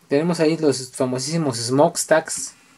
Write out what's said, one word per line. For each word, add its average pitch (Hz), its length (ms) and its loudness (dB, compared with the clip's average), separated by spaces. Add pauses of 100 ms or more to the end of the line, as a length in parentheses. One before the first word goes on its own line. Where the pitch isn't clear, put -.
Tenemos 165 320 2
ahí 156 160 2
los 135 340 0
famosísimos 131 680 -2
smokestacks 156 960 0 (220)